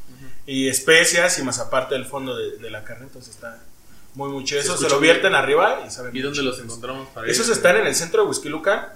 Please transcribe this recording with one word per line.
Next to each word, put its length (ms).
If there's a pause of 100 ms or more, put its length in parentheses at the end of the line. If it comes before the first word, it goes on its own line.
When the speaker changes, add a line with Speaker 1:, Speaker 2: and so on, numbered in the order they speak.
Speaker 1:
Ujú. 180 (200)
Speaker 2:
y 220
especias 720
y 20
más 160
aparte 380
el 100
fondo 300
de, 220
de 120
la 140
carne, 220
entonces 280
está 240 (560)
muy, 160
muy 140
chido. 180
Speaker 1:
Se 60
Speaker 2:
Eso 80
se 80
Speaker 1:
escucha 100
Speaker 2:
lo 60
Speaker 1:
bien. 140
Speaker 2:
vierten 200
arriba 520
y 40
sabe 200
Speaker 1:
¿Y 20
Speaker 2:
muy 100
Speaker 1:
dónde 160
Speaker 2:
chido. 140
Speaker 1:
los 80
encontramos 480
para 200
Speaker 2:
Esos 200
Speaker 1:
ir? 40
Speaker 2:
están 240
en 120
el 80
centro 260
de 60
Huixquilucan, 680